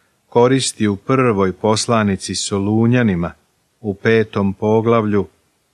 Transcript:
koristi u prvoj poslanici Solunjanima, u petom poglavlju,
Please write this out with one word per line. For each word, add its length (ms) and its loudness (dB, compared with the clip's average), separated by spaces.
koristi 580 0
u 80 -2
prvoj 560 0
poslanici 840 -2
Solunjanima, 960 0
u 140 -6
petom 580 0
poglavlju, 760 0